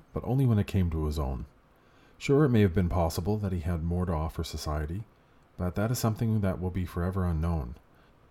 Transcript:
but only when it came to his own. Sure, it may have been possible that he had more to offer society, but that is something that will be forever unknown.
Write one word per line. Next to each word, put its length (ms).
but 100
only 220
when 140
it 80
came 240
to 140
his 140
own. 260
Sure, 280
it 40
may 120
have 120
been 140
possible 520
that 120
he 80
had 240
more 220
to 80
offer 300
society, 600
but 180
that 160
is 80
something 400
that 220
will 100
be 140
forever 400
unknown. 500